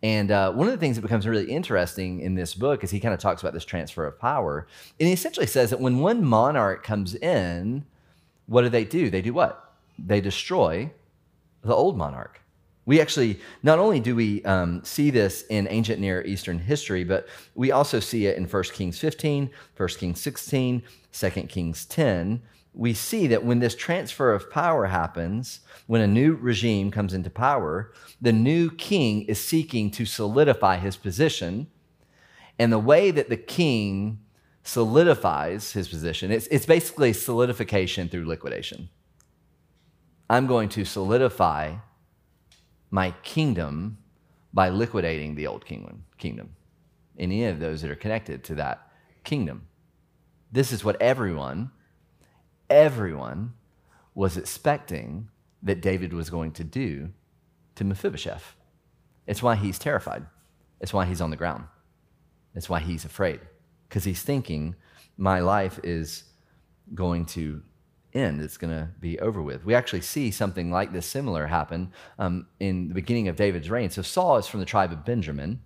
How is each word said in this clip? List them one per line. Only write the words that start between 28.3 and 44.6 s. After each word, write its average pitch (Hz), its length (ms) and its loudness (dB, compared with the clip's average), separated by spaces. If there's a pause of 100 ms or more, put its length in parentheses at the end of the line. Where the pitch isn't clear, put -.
new 156 360 4
king 127 540 0
is 107 200 -4
seeking 127 480 0
to 113 140 -4
solidify 107 720 4
his 95 180 -4
position. 104 680 -2 (920)
And 117 120 4
the 113 60 4
way 151 320 6
that 147 200 2
the 117 80 0
king 107 840 0 (420)
solidifies 110 1120 2
his 95 160 -4
position, 82 440 -4
it's, 113 160 0
it's 147 200 2
basically 151 460 4
solidification 104 960 0
through 85 180 -6
liquidation. 78 600 -8 (1400)
I'm 123 160 4
going 117 240 2
to 101 160 -4
solidify 92 920 0 (1120)
my 95 200 0 (120)
kingdom 98 760 -2 (560)
by 95 160 4